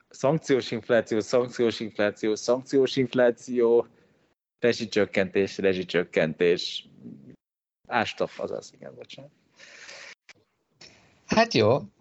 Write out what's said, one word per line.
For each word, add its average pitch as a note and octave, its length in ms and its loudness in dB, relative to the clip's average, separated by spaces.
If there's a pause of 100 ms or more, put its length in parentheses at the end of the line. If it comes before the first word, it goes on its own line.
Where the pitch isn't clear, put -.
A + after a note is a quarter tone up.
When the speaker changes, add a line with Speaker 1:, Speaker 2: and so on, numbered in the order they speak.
Speaker 1:
szankciós C3+ 640 0
infláció, A2+ 500 0
szankciós A#2+ 600 0
infláció, G#2+ 540 -2
szankciós B2+ 640 0
infláció, B2 880 2 (720)
rezsicsökkentés, G2+ 1000 -2
rezsicsökkentés. F2+ 1300 0 (960)
Ástap, A2 500 -4
azaz, - 380 -8
igen, - 200 -20
bocsánat. - 360 -20 (2000)
Speaker 2:
Hát A3+ 280 2
jó, A2+ 240 4 (220)